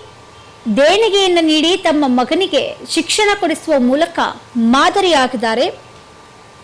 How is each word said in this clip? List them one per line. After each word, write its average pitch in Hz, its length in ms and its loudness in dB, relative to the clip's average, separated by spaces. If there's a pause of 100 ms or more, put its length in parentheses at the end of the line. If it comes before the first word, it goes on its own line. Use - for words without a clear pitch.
(760)
ದೇಣಿಗೆಯನ್ನು 370 640 2
ನೀಡಿ 320 360 2
ತಮ್ಮ 302 320 0
ಮಗನಿಗೆ 262 680 -2 (140)
ಶಿಕ್ಷಣ 415 400 -2 (100)
ಕೊಡಿಸುವ 320 380 -2
ಮೂಲಕ 285 400 0 (380)
ಮಾದರಿಯಾಗಿದ್ದಾರೆ 262 1120 0 (920)